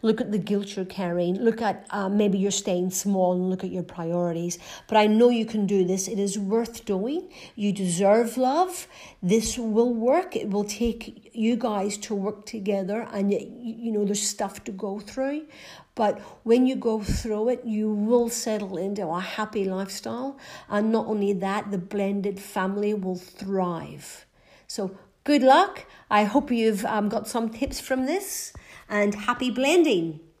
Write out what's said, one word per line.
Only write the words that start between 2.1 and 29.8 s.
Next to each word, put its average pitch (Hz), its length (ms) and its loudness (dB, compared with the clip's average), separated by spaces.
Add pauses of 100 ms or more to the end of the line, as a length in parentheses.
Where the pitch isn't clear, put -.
you're 196 140 0
staying 185 400 -2
small 185 420 2
and 185 160 0
look 185 140 -4
at 185 80 -6
your 180 120 -6
priorities. 175 720 -4 (300)
But 214 100 4
I 214 100 6
know 226 220 8
you 226 160 2
can 214 220 0
do 190 180 4
this. 185 220 -2
It 185 100 -4
is 202 200 -2
worth 226 460 -2
doing. 233 460 -2 (260)
You 208 160 0
deserve 196 640 2
love. 311 500 0 (340)
This 208 360 2
will 233 360 2
work. 269 420 0
It - 140 -4
will 202 140 0
take - 720 -4
you 233 220 2
guys 208 420 -2
to - 180 -6
work 202 300 -4
together, 202 680 -2
and 202 180 0
y-, 202 180 0
y-, 226 300 -10
you 233 140 -4
know, 208 120 2
there's 202 180 0
stuff - 440 -6
to 226 60 -8
go 196 280 -8
through. 277 460 -6 (480)
But 208 260 0 (240)
when 247 220 6
you 262 100 2
go 220 260 -2
through 214 480 0
it, 247 160 -2
you 214 280 0
will 233 360 4
settle 208 480 -4
into 196 300 -4
a 170 120 -2
happy 208 460 -4
lifestyle. 226 720 -6 (320)
And 214 220 2
not 226 160 2
only 202 260 0
that, 196 380 -2
the 202 60 -2
blended 196 640 -2
family 202 540 -2
will 185 240 -4
thrive. 175 1080 -6 (420)
So 190 300 -6 (260)
good 285 200 4
luck. 302 420 6 (260)
I 208 120 6
hope 247 260 2
you've, 220 360 2
um, 214 220 0
got 220 200 -2
some 226 220 -2
tips 269 300 -6
from 262 280 -2
this, 381 440 -4 (380)
and 208 240 2
happy 247 380 -2
blending. 233 680 4 (200)